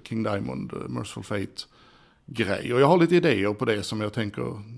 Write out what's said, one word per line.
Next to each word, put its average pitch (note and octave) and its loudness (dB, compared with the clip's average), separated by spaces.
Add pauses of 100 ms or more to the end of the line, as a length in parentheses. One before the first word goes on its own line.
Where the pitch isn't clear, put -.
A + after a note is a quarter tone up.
King A2+ -4
Diamond, G2 -2
eh, - -8
Merciful - -8
Fate-grej. - -6
Och B2+ 6
jag C#3+ 8
har F3 6
lite E3+ 6
idéer G#2+ 4
på G#2 -4
det G#2+ 2
som G#2+ -4
jag G#2 -2
tänker, A2+ -4 (160)